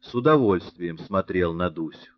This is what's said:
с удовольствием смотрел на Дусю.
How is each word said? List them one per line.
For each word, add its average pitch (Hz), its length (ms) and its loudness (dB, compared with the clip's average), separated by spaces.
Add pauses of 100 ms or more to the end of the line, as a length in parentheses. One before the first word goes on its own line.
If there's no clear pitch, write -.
с - 120 -20
удовольствием 101 840 0
смотрел 90 560 -2
на 87 160 -2
Дусю. 80 480 -10